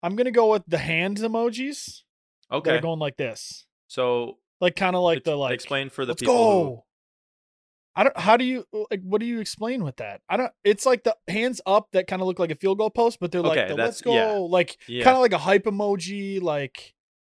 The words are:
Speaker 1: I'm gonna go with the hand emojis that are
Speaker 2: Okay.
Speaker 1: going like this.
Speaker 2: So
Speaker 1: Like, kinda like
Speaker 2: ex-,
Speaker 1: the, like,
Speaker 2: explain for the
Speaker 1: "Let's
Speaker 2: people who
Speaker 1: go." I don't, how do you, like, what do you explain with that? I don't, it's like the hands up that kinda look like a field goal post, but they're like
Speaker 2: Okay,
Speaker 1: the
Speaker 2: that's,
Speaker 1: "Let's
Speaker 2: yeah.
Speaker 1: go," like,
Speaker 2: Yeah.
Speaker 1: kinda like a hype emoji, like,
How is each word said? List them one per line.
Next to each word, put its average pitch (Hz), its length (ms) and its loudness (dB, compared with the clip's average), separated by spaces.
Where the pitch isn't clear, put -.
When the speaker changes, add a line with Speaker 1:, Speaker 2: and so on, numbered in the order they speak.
Speaker 1:
I'm 175 140 -4
gonna 247 140 2
go 226 220 6
with 208 160 2
the 165 100 0
hand 165 400 -2
emojis 233 840 -4
that - 60 -8
are 135 40 0
Speaker 2:
Okay. 127 220 2
Speaker 1:
going 165 200 -4
like 143 160 -6
this. - 500 -10
Speaker 2:
So 123 500 -2
Speaker 1:
Like, 180 160 0
kinda 185 240 0
like 170 180 4
Speaker 2:
ex-, 127 60 -12
Speaker 1:
the, 151 120 0
like, 131 180 -2
Speaker 2:
explain 135 360 -6
for 135 140 -6
the 120 80 -4
Speaker 1:
"Let's 120 100 -6
Speaker 2:
people 254 140 4
who 208 280 4
Speaker 1:
go." - 100 -20
I 196 80 4
don't, 269 140 0
how 196 180 6
do 254 80 2
you, 254 200 -4
like, 196 120 -6
what 190 180 -2
do 233 60 -6
you 233 140 -4
explain 226 420 -6
with 143 140 -6
that? 101 320 -12
I 175 80 0
don't, 247 160 -2
it's 208 240 2
like 254 160 2
the 214 140 0
hands 220 400 -2
up 202 260 2
that 185 140 2
kinda 185 180 -4
look 185 140 -2
like 170 140 0
a - 20 -4
field 190 240 0
goal 214 120 0
post, 233 300 0
but 175 120 -4
they're 180 100 0
like 160 160 2
Speaker 2:
Okay, 101 100 0
Speaker 1:
the 98 80 -4
Speaker 2:
that's, 233 300 -2
Speaker 1:
"Let's 240 80 2
Speaker 2:
yeah. 226 200 4
Speaker 1:
go," 196 100 -2
like, 175 420 0
Speaker 2:
Yeah. - 180 -4
Speaker 1:
kinda 262 140 6
like 247 140 4
a 175 60 0
hype 190 260 2
emoji, 196 760 -4
like, 147 540 -6